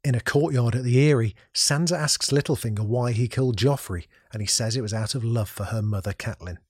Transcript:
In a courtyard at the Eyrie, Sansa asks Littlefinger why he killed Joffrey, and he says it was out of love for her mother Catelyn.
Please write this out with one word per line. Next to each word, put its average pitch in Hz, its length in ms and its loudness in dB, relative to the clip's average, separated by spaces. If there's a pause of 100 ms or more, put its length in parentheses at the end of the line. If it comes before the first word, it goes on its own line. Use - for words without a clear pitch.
In 135 100 2
a 117 80 0
courtyard 135 540 2
at 131 80 -2
the 123 160 4 (100)
Eyrie, 113 260 2 (160)
Sansa 160 460 0
asks - 320 -2
Littlefinger 117 560 0
why 120 260 0
he 117 160 0
killed 127 300 0
Joffrey, 104 480 0 (260)
and 110 80 -8
he 104 80 -4
says 113 300 -2
it 135 40 -2
was 107 120 -4
out 110 220 -4
of 123 80 -4
love 113 260 0
for - 140 -8
her 110 180 -2
mother 104 320 -2
Catelyn. - 440 -8 (120)